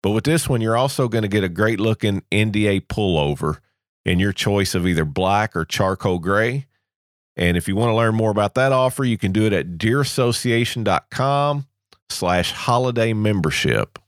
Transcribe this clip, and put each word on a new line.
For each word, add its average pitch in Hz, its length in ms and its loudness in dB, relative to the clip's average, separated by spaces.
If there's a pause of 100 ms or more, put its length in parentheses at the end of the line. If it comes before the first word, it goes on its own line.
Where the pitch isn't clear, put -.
But 98 80 2
with 107 140 0
this 151 240 0
one, 123 100 2
you're 113 160 2
also 135 320 0
gonna 110 220 -2
get 101 160 2
a 90 40 -2
great 104 300 0
looking 107 500 0
N 107 220 2
D 104 160 0
A 98 140 2
pullover 76 760 -2 (440)
in 90 160 2
your 98 140 0
choice 101 420 0
of 90 100 0
either 80 200 2
black 95 500 -2
or 82 80 -4
charcoal 95 560 -2
gray. 113 460 -2 (720)
And 87 180 2
if 87 140 -2
you 95 80 -2
wanna 113 180 2
learn 113 180 2
more 110 160 2
about 104 260 0
that 131 180 2
offer, 131 320 0
you 117 120 0
can 95 140 -2
do 107 140 2
it 104 80 2
at 85 240 -4
deer 117 240 0
association 120 840 -2
dot 95 260 -2
com 143 580 -2 (420)
slash 90 420 0
holiday 120 600 0
membership. 87 840 0 (100)